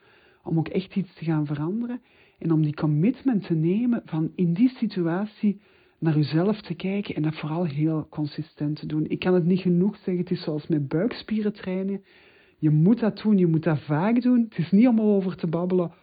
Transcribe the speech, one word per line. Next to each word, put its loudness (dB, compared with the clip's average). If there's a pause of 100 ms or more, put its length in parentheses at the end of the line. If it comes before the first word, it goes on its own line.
(440)
om -2
ook 0
echt -4
iets -4
te -14
gaan 0
veranderen -4 (380)
en -2
om 4
die 0
commitment 0
te -4
nemen 0
van -2
in 0
die 4
situatie -2 (380)
naar 2
jezelf 0
te -10
kijken -6
en -4
dat -2
vooral -4
heel -2
consistent -6
te -12
doen. -2
Ik -4
kan 0
het 2
niet 2
genoeg 2
zeggen, -4
het -4
is -4
zoals -6
met 0
buikspieren -2
trainen. -6 (560)
Je 2
moet 4
dat -2
doen, 4
je 4
moet 2
dat 0
vaak 0
doen. 2
Het -16
is -4
niet 8
om 4
over 2
te -4
babbelen 0 (100)